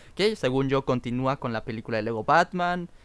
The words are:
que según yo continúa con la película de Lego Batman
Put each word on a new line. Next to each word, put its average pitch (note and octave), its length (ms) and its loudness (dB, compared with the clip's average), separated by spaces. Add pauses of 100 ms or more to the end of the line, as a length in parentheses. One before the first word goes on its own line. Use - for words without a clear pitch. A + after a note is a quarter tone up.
(140)
que G#3+ 220 2
según C3+ 320 0
yo C3+ 160 2
continúa B2+ 540 0
con A#2+ 140 -4
la A2+ 120 -4
película A2+ 340 -6
de G#2+ 40 0
Lego A2 220 -4
Batman F3 640 2 (160)